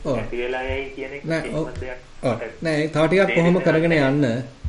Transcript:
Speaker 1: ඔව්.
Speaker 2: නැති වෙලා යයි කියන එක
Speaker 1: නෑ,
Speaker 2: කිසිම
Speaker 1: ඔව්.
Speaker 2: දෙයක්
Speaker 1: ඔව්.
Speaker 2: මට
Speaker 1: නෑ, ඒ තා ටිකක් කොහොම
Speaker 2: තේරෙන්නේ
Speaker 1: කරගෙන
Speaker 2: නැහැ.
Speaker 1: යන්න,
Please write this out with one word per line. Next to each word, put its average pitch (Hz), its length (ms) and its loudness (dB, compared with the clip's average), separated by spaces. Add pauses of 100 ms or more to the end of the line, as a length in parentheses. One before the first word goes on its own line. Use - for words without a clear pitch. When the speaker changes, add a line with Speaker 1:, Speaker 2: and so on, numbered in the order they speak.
Speaker 1:
ඔව්. 135 120 0
Speaker 2:
නැති 110 200 -4
වෙලා 127 260 -4
යයි 135 280 -6
කියන 135 220 -10
එක 143 120 -12
Speaker 1:
නෑ, 156 160 -2
Speaker 2:
කිසිම 127 160 -6
Speaker 1:
ඔව්. 156 120 -4 (120)
Speaker 2:
දෙයක් 127 180 -8 (240)
Speaker 1:
ඔව්. 123 120 0
Speaker 2:
මට 117 280 -10
Speaker 1:
නෑ, 156 200 0
ඒ 160 60 0
තා 156 180 2
ටිකක් 185 280 4
කොහොම 170 240 4
Speaker 2:
තේරෙන්නේ - 40 0
Speaker 1:
කරගෙන 160 280 4
Speaker 2:
නැහැ. 147 180 4
Speaker 1:
යන්න, 131 340 2 (260)